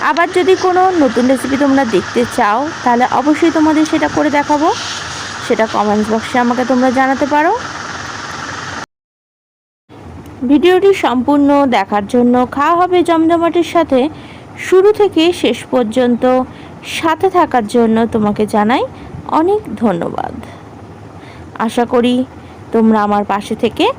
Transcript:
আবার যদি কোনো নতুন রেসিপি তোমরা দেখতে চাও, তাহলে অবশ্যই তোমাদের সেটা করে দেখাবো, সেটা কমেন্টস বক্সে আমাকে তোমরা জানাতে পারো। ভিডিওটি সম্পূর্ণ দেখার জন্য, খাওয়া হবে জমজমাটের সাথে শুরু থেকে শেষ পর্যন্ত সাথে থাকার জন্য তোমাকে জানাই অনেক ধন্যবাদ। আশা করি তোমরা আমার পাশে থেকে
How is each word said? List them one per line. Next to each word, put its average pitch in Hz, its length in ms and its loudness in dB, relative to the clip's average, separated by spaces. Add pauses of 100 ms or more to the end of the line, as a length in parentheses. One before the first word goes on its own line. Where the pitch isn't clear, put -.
আবার 330 200 2
যদি 359 320 2
কোনো 370 200 2 (180)
নতুন 247 280 2
রেসিপি 254 300 0
তোমরা 269 280 2
দেখতে 214 360 -2 (140)
চাও, 220 240 2 (220)
তাহলে 247 240 2 (140)
অবশ্যই 302 320 2
তোমাদের 311 340 2
সেটা 311 240 -2
করে 302 200 0
দেখাবো, 294 380 0 (760)
সেটা 220 240 0
কমেন্টস 208 420 0
বক্সে 220 300 -2
আমাকে 240 260 0
তোমরা 254 260 2
জানাতে 262 360 0
পারো। 294 240 2 (3000)
ভিডিওটি 359 440 4 (120)
সম্পূর্ণ 277 460 0 (260)
দেখার 208 320 -2
জন্য, 240 280 2 (160)
খাওয়া 294 260 0
হবে 359 260 2
জমজমাটের 330 680 2
সাথে 311 260 2 (680)
শুরু 381 280 6
থেকে 370 300 2 (100)
শেষ 247 240 0 (120)
পর্যন্ত 247 540 0 (760)
সাথে 320 320 0
থাকার 285 380 2
জন্য 226 300 2 (140)
তোমাকে 214 340 0
জানাই 226 380 0 (480)
অনেক 370 300 2 (140)
ধন্যবাদ। 180 580 -4 (1300)
আশা 226 260 0
করি 247 300 2 (560)
তোমরা 220 300 4
আমার 208 240 0
পাশে 208 300 -4
থেকে 254 300 -2 (140)